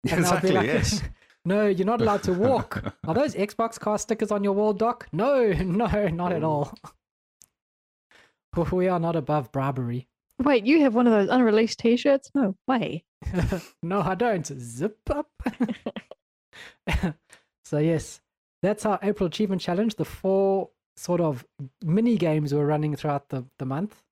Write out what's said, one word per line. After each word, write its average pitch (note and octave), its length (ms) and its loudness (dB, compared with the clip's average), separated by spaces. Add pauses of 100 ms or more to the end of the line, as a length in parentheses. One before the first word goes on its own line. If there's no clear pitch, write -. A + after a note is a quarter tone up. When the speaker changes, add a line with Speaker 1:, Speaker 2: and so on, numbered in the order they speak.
Speaker 1:
And E3+ 200 2
they'll F3+ 160 2
be F#3+ 80 2
Speaker 2:
Exactly, - 40 4
Speaker 1:
like, A#2+ 160 2
Speaker 2:
yes. - 340 0 (200)
Speaker 1:
<laughs> - 220 -20
"No, G#3 220 2
you're F#3 200 0
not A3+ 140 0
allowed G#3 220 2
to F#3 100 0
walk. G#3 500 0 (180)
Speaker 2:
<laughs> - 60 -10
Speaker 1:
Are D#3+ 80 -4
those C4+ 200 0
Xbox A3+ 440 -4
car G#3+ 200 -2
stickers G#3+ 320 -4
on G#3 120 0
your G3+ 120 0
wall, G#3+ 180 2
Doc?" A3+ 400 -2
No, A#3 400 2
<laughs> - 0 -
no, F#3+ 560 0
not F3 240 -2
at D#3 100 -2
Speaker 2:
Ooh. D#3 40 -2
Speaker 1:
all. D3 280 -2 (1800)
<laughs> E3+ 160 -2
We F#3 160 2
are F3+ 120 0
not E3+ 160 0
above D3+ 360 -2
bribery. B2+ 560 -4 (340)
Speaker 3:
Wait, B3+ 220 4
you D4+ 160 4
have C4 140 4
one A#3+ 140 4
of A3+ 40 6
those G3+ 160 4
unreleased A3+ 500 4
t-shirts? B3 560 2
No A3 220 2 (100)
way. A#3 380 -2 (380)
Speaker 1:
<laughs> - 400 -4
No, F#3+ 180 -2
I F#3 140 0
don't. G3 320 0
Zip C3 520 -8 (120)
up. D4 180 -4 (1600)
<laughs> E3 280 -2 (500)
So D3 140 -2
yes, D#3 420 0 (420)
that's G#3 220 -2
our G3+ 180 0
April G3 260 0
Achievement F#3+ 340 -2
Challenge, G3+ 320 -2
the D#3 100 -4
four G3 680 0 (260)
sort F3 240 -2
of D3 260 -2 (380)
mini G#3+ 320 2
games D#3 360 0
we're D3 140 2
running D3+ 300 0
throughout C#3+ 320 -4
the, C3 160 -6 (140)
the C#3 60 -8
month. D3+ 480 -6